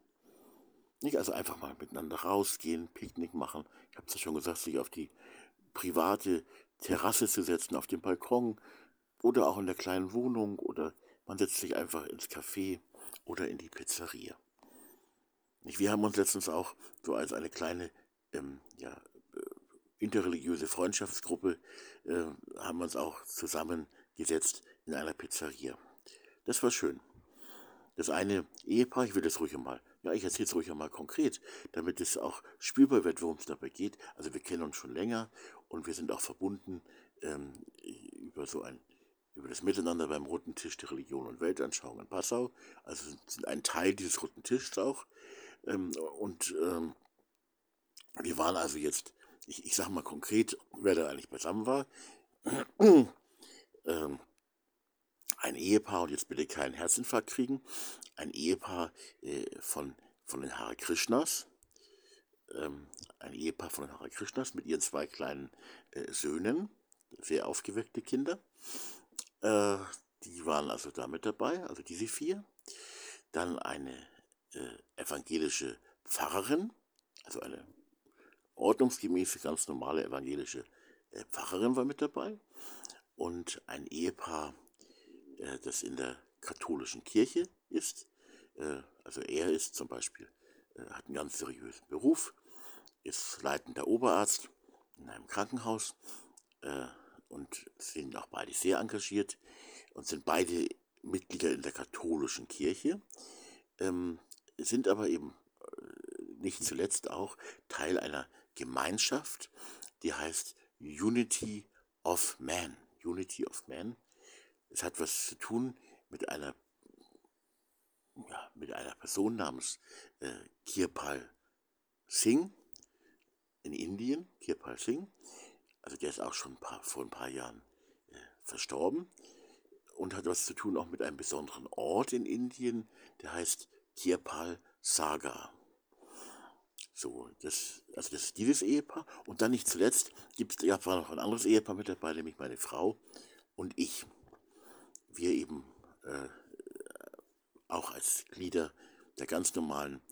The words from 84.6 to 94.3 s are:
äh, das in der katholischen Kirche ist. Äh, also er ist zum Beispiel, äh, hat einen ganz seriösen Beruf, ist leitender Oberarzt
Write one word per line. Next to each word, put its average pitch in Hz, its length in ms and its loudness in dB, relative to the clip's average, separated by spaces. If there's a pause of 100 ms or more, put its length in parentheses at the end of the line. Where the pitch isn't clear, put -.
äh, 67 220 -8
das 64 240 -4
in 67 120 -6
der 64 220 -4 (240)
katholischen - 600 -6
Kirche 131 440 4 (220)
ist. - 380 -4 (480)
Äh, 71 260 -4 (220)
also - 180 -10
er 80 280 0
ist - 260 0
zum 65 120 -6
Beispiel, - 440 -8 (440)
äh, - 140 -14
hat - 160 -14
einen 69 100 -8
ganz 71 220 -4
seriösen 62 500 -8
Beruf, - 460 2 (680)
ist - 380 -6
leitender 69 460 -2
Oberarzt 104 640 6 (480)